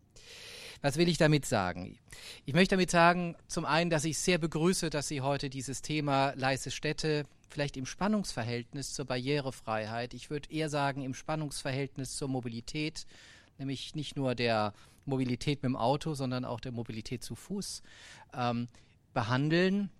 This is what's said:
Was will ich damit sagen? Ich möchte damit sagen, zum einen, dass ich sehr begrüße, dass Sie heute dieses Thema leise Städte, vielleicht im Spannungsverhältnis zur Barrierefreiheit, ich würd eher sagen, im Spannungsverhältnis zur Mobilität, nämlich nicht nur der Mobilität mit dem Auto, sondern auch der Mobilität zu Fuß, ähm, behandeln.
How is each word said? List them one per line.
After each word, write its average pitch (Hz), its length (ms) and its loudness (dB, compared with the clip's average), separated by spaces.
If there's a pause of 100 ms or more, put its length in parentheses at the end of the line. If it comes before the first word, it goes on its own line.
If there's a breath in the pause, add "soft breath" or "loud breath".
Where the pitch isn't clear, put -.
(800 loud breath)
Was 143 160 0
will 170 100 6
ich 170 120 2
damit 151 260 6
sagen? 90 540 0 (460 loud breath)
Ich 135 100 -2
möchte 190 180 6
damit 185 160 4
sagen, 170 460 6 (100)
zum - 180 -4
einen, 165 280 4
dass 156 140 2
ich 156 120 -2
sehr 180 220 2
begrüße, 165 500 2
dass 143 180 -2
Sie 143 140 -4
heute 139 300 0
dieses 131 320 -6
Thema 139 520 2
leise 131 360 0
Städte, 151 540 -2 (220)
vielleicht 143 300 -4
im 131 80 -6
Spannungsverhältnis 131 1120 -2
zur 143 100 -6
Barrierefreiheit, 123 1120 -2
ich - 160 -12
würd 147 180 -6
eher 156 220 -2
sagen, 139 320 0
im 131 100 -4
Spannungsverhältnis 139 1040 -4
zur 143 100 -4
Mobilität, 131 760 -4 (540 loud breath)
nämlich 135 340 -6
nicht 151 220 -6
nur 131 180 0
der 113 400 2 (320 loud breath)
Mobilität 131 560 0
mit 127 80 2
dem 131 60 0
Auto, 143 400 2
sondern 127 280 -2
auch 117 160 -6
der 127 120 -8
Mobilität 117 520 -6
zu 117 120 -8
Fuß, - 480 -8 (500 loud breath)
ähm, 120 340 0 (460 soft breath)
behandeln. 160 880 2